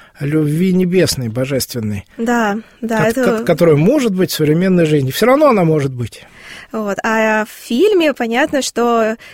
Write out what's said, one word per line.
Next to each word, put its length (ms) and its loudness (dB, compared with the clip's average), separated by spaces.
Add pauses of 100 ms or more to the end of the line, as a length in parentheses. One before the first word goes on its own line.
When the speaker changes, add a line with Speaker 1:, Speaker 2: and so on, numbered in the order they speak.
(200)
Speaker 1:
любви 520 0
небесной, 560 0
божественной. 800 -4 (100)
Speaker 2:
Да, 420 -2 (220)
да, 240 -4
Speaker 1:
Ко-, 40 2
Speaker 2:
это 160 0
Speaker 1:
ко-, 200 0
которая 320 4
может 400 2
быть 160 0
в 20 -6
современной 520 2
жизни. 260 0
Все 140 -2
равно 200 4
она 180 4
может 280 0
быть. 320 -10 (480)
Speaker 2:
Вот. 300 -6
А 420 0
в 40 -12 (200)
фильме 460 2
понятно, 480 -2
что 540 0 (180)